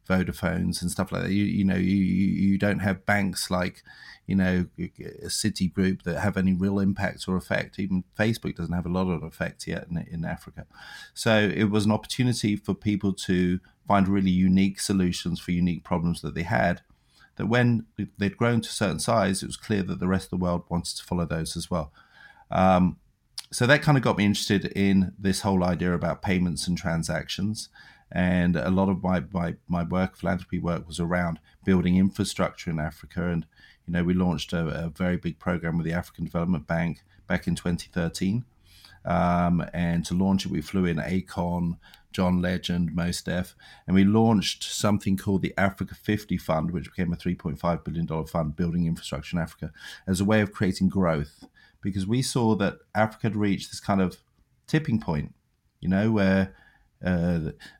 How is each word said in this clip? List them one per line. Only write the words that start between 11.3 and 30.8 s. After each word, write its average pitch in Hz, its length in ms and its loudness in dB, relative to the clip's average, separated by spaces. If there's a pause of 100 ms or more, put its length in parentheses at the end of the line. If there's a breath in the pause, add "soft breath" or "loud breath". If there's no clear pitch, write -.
it 101 180 2
was 104 140 2
an 107 60 4
opportunity 113 640 0
for 101 180 -2
people 101 400 0
to 90 460 0 (260 soft breath)
find 98 220 4
really 95 240 2
unique 95 480 4
solutions 90 600 0
for - 120 -6
unique 87 320 0
problems 85 380 -2
that - 140 -8
they 80 80 -4
had, 87 380 0 (560 soft breath)
that 101 100 -4
when 120 380 2 (320)
they'd 101 200 0
grown 120 240 2
to - 80 -6
a - 20 -10
certain 82 280 -2
size, 95 420 0
it - 60 -6
was - 100 -10
clear 98 260 -2
that 92 160 -6
the 92 80 -2
rest 95 180 0
of - 40 -20
the 90 160 -4
world 87 240 0
wanted - 280 -4
to - 60 -14
follow 87 220 -2
those 80 320 -6
as 82 120 -8
well. 80 220 -4 (580 loud breath)
Um, 92 480 4 (540)
so - 140 0
that 143 160 6
kind 143 160 6
of 123 60 2
got 104 140 2
me 101 80 4
interested 101 400 2
in 98 520 2
this 95 240 0
whole 95 220 2
idea 87 300 0
about 85 280 -2
payments 90 460 0
and 87 100 0
transactions. 82 920 -4 (420 loud breath)
And 90 440 2
a 71 140 0
lot 95 180 2
of 95 160 0
my, 90 200 0 (100)
my, 85 220 -2 (120)
my 87 160 0
work, 92 320 -2
philanthropy 90 440 -4
work, 82 280 -4